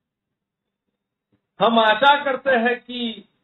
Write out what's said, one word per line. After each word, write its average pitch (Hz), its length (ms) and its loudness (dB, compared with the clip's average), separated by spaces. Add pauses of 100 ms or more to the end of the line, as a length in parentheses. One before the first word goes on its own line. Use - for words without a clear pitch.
(1600)
हम 226 180 2
आशा 240 460 2
करते 269 260 -4
हैं 240 300 0
कि 233 480 -12 (160)